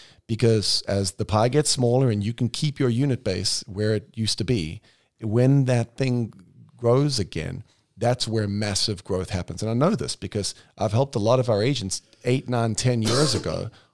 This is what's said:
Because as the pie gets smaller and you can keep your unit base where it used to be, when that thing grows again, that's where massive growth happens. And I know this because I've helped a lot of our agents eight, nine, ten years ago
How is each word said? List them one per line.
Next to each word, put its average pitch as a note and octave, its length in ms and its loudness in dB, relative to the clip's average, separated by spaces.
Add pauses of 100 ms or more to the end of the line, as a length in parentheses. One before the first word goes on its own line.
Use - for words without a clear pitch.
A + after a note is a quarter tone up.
(260)
Because A2 640 2
as G2 240 0
the G#2 140 -6
pie A2 220 2
gets C#3+ 220 2
smaller B2 400 2
and G2+ 140 -2
you A2+ 80 -2
can A#2 160 -2
keep C#3+ 320 -4
your C3 80 4
unit B2 340 0
base G2 460 -2
where G#2+ 260 0
it G#2 200 -4
used A2 240 -2
to G#2+ 60 -4
be, F#2 360 -2 (400)
when B2 460 4
that A#2+ 320 0
thing B2 340 -2 (460)
grows B2+ 420 2
again, F2 420 -6 (360)
that's A#2+ 280 0
where A2 220 0
massive G2+ 560 -2
growth F#2 260 -4
happens. - 320 -6
And A2 80 -2
I A#2 40 0
know D#3 200 2
this - 220 -6
because G2+ 380 -6 (240)
I've G2+ 140 0
helped C3+ 220 0
a A2+ 60 0
lot A#2 200 4
of A#2+ 100 0
our G#2 120 2
agents A#2 380 -2 (240)
eight, C3+ 240 -2
nine, A#2 260 -2
ten B2 280 0
years A#2+ 340 2
ago F2+ 340 -6 (240)